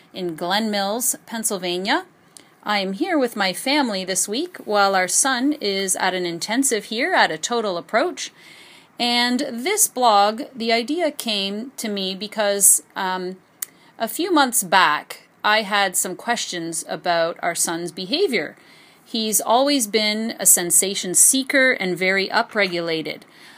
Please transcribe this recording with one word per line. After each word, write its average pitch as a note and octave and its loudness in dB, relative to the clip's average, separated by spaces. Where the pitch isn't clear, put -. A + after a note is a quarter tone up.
in F3 -6
Glen G3 -2
Mills, G#3 -2
Pennsylvania. G#3+ -2
I G#3 0
am G3 -2
here D#4+ 0
with B3 0
my F#3+ 0
family A3+ 0
this F#3 -2
week C4 -6
while G3+ 4
our F#3 2
son C4+ 2
is G3 -2
at F#3 0
an F3+ -2
intensive G#3 -2
here C4 -2
at G#3 4
a D#3 -6
Total A3 -2
Approach. C4 -2
And A#3+ 0
this C#4+ 0
blog, A3 4
the A#3 -2
idea C#4+ 0
came G#3+ -4
to A3+ -6
me F#3+ -4
because, G3+ 2
um, F#3 -4
a A3+ -4
few F4 -4
months C4+ 4
back, E3 2
I G#3+ 4
had G3 0
some F#3 -4
questions E3 -4
about E3+ -2
our E3+ -2
son's E3+ -4
behavior. G#3 -2
He's A3 -2
always C4+ 2
been A3 -2
a G3 0
sensation F#3 2
seeker C4 4
and F3+ -2
very F#3+ 0
upregulated. E3+ -2